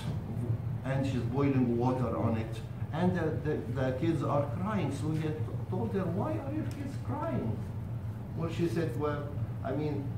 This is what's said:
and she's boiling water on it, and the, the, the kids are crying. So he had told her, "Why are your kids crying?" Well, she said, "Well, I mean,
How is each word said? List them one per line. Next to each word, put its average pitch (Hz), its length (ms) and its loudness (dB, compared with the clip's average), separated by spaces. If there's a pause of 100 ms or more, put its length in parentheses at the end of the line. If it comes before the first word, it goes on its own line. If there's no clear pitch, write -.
(840)
and 131 220 2
she's 123 160 2
boiling 123 560 4
water 123 400 2
on 113 200 2
it, - 160 -2 (400)
and 175 240 4
the, 165 80 2 (240)
the, 131 320 0
the 127 100 2 (100)
kids 160 220 2
are 143 220 2 (160)
crying. 185 300 0 (100)
So 151 100 0
he 156 100 2
had 156 160 0 (320)
told 202 240 0
her, 190 100 2
"Why 170 280 0
are - 220 -2
your 311 120 0 (120)
kids - 160 -4 (120)
crying?" - 520 0 (800)
Well, 160 140 0
she 170 160 0
said, 165 320 0
"Well, 147 240 0 (400)
I - 80 -2
mean, 151 320 0 (140)